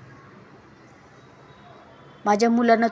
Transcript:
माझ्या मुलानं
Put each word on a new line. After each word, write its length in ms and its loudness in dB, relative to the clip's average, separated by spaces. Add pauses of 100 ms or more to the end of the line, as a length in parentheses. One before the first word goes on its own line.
(2250)
माझ्या 260 0
मुलानं 420 2